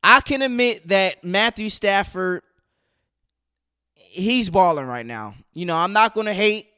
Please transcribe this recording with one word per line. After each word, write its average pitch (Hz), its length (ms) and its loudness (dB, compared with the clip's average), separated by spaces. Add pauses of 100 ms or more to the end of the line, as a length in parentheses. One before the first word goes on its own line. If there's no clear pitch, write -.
I 262 160 8
can 269 220 -4
admit 240 460 -2
that 190 360 0
Matthew 208 460 -2
Stafford, 196 720 -2 (1500)
he's 190 540 -2
balling 165 380 2
right 120 200 -8
now. 107 280 -10 (200)
You 175 120 -8
know, 165 100 -2
I'm 180 160 0
not 214 220 2
gonna 214 200 -4
hate. 208 420 -2